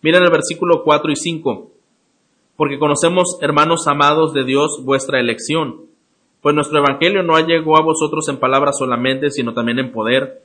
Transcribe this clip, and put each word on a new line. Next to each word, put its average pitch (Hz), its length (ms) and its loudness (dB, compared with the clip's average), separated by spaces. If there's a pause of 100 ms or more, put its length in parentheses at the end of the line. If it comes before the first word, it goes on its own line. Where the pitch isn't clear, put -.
Miren 170 220 4
el 175 80 6
versículo 165 540 0
cuatro 151 280 2
y 139 40 -2
cinco. 151 540 -6 (840)
"Porque 139 220 -2
conocemos, 175 640 0
hermanos 156 440 0
amados 151 460 2
de 139 120 0
Dios, 143 380 -2
vuestra 131 380 -2
elección. 123 640 -4 (580)
Pues 147 140 2
nuestro 151 240 0
evangelio 156 460 2
no 165 200 2
llegó 160 320 2
a 160 60 6
vosotros 156 460 -2
en 139 80 -4
palabra 135 360 0
solamente, 131 560 -2
sino 123 260 -4
también 117 260 -2
en 127 100 -6
poder 113 540 -2